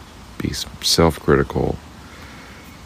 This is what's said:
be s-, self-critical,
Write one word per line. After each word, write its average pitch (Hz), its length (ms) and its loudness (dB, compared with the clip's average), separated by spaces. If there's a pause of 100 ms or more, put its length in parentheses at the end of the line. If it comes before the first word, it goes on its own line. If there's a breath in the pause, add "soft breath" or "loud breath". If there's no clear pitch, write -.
(380)
be - 140 -2
s-, - 140 -8 (160)
self-critical, 69 960 2 (1080 loud breath)